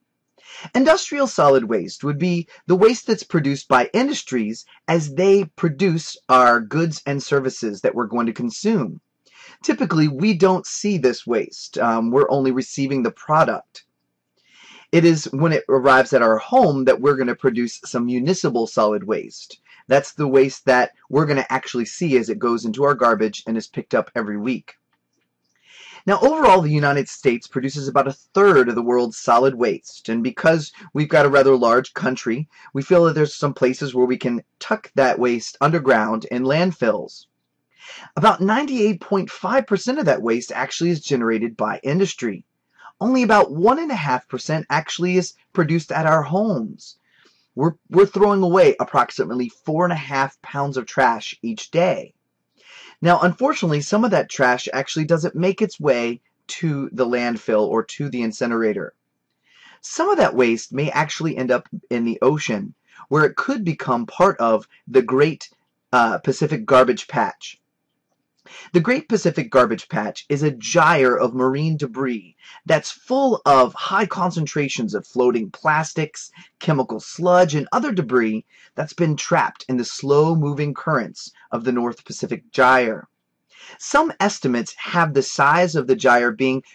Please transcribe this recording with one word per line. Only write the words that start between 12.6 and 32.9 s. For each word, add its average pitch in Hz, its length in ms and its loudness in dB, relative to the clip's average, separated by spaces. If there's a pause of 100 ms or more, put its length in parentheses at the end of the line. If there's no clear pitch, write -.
the 113 80 -2
product. - 760 -4 (1040)
It 165 140 4
is 165 260 4
when 156 220 0
it - 160 0
arrives 131 440 4
at 120 100 4
our 110 160 4
home 160 460 2
that 117 140 4
we're 139 160 4
gonna 123 200 -2
produce 120 500 -2
some 120 220 -4
municipal 123 600 -2
solid 107 380 0
waste. - 540 -8 (280)
That's 139 260 0
the 147 140 -2
waste 135 380 2
that - 260 2 (180)
we're 147 160 2
gonna 143 240 -2
actually 123 360 -4
see 139 320 -2
as 113 120 0
it 104 100 -4
goes 117 260 -2
into 113 180 -2
our 143 100 2
garbage 113 540 0
and 113 100 -4
is 107 100 -8
picked - 260 -10
up - 220 -2
every 104 220 -6
week. 113 380 -8 (1300)
Now, 196 160 2
overall, 254 400 6
the 151 80 0
United 143 380 0
States - 400 -2
produces 135 400 -6
about 139 200 0
a 135 60 -6
third 175 560 4
of 113 60 -2
the 120 60 -2
world's 123 360 0
solid 127 380 2
waste, - 540 -4
and 117 140 -2
because 156 480 0 (220)
we've 151 160 -2
got 151 160 4
a 139 40 4
rather 135 260 6
large 120 380 2
country, 127 560 -4 (240)
we 139 80 -4
feel 170 240 4